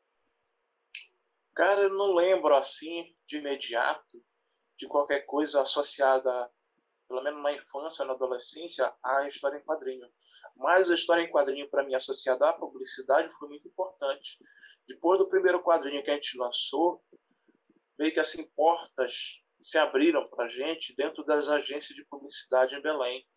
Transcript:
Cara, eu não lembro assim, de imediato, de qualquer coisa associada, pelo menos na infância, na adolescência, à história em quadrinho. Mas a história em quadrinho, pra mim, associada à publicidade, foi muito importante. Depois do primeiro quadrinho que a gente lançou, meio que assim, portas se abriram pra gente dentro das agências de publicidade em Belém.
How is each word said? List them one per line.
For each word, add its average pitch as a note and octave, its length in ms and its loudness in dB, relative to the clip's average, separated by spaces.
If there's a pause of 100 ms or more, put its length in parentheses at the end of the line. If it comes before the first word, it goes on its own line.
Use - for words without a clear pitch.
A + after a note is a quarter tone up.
(1500)
Cara, G3 280 4
eu G3 120 4
não G3 180 2
lembro E3+ 420 4
assim, E3+ 600 -2 (100)
de D3+ 120 -8
imediato, C#3 840 -4 (540)
de - 100 -12
qualquer C#3+ 360 0
coisa C#3+ 400 0
associada, C3 880 0 (560)
pelo B2+ 140 -6
menos D3 200 -6
na D3 100 0
infância, C#3 520 -8
na C3 80 -4
adolescência, C3 880 -4
à C#3 240 0
história C#3+ 320 -4
em - 60 -18
quadrinho. C3 420 -6 (480)
Mas E3+ 360 4
a E3+ 40 4
história E3 280 4
em E3 80 -6
quadrinho, C#3 380 0
pra C#3 140 2
mim, C3+ 120 -4
associada C3 540 0
à E3 40 4
publicidade, C3+ 840 -2
foi D3 140 -14
muito - 180 -18
importante. - 720 -6 (480)
Depois E3+ 320 2
do F#3+ 100 2
primeiro F3+ 340 2
quadrinho C#3+ 400 2
que D3 80 -2
a C#3+ 40 2
gente C#3+ 240 -4
lançou, C#3+ 640 -2 (960)
meio D#3 140 0
que D#3+ 80 0
assim, - 340 -2
portas - 880 -2 (200)
se - 160 -2
abriram C#3+ 500 4
pra A#2+ 200 -6
gente C#3+ 460 -8
dentro D3+ 300 -4
das D3 240 2
agências C#3+ 480 -2
de D3 80 -18
publicidade C3+ 720 0
em C#3+ 60 -10
Belém. C3 440 -2 (100)